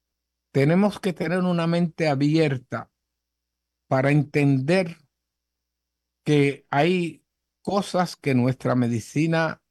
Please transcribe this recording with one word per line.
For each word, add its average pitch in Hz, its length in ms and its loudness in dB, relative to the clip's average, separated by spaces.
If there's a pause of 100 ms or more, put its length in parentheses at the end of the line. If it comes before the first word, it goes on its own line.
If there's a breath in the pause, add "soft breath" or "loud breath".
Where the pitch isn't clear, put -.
(520)
tenemos 175 500 2
que 185 100 -2
tener 175 280 -4
una 175 280 0
mente 165 400 -2
abierta 143 800 0 (1000)
para 135 240 2
entender 147 880 0 (1300)
que 143 460 0
hay 170 560 -2 (360)
cosas 185 540 -4
que 139 200 -2
nuestra 123 400 0
medicina 147 960 -2